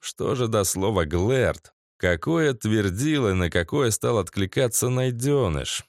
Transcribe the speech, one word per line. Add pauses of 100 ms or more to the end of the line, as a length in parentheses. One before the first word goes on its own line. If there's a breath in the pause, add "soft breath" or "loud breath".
Что
же
до
слова
"глэрт"? (260)
Какое
твердил
и
на
какое
стал
откликаться
найденыш?